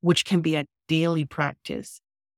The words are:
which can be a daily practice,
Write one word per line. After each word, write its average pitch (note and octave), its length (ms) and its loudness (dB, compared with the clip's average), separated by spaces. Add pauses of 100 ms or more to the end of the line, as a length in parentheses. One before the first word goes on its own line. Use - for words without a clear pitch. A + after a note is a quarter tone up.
which E3+ 240 2
can F3 160 2
be D#3 140 0
a D3 100 -2 (220)
daily D#3+ 380 2
practice, - 760 -6 (360)